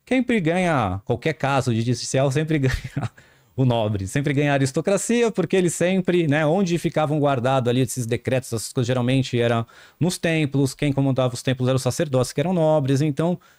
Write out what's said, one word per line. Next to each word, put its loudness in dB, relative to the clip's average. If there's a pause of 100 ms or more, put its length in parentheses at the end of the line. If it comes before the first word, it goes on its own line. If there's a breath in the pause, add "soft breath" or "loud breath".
quem -2
sempre 0
ganha, 0
qualquer -2
caso -2
de 0
judicial 0
sempre 0
<laughs> 0
ganha -4 (500 soft breath)
o 4
nobre, 0
sempre -2
ganha 2
a 2
aristocracia, 0
porque -2
eles 2
sempre, 0
né, 2
onde 0
ficavam 0
guardados 2
ali 2
esses -2
decretos, -4
essas -6
coisas, -2
geralmente 0
era 0 (320 loud breath)
nos -2
templos, 0
quem -2
comandava 0
os -10
templos 0
eram 2
os -2
sacerdotes, 0
que -6
eram 0
nobres, 2
então, 0 (220 soft breath)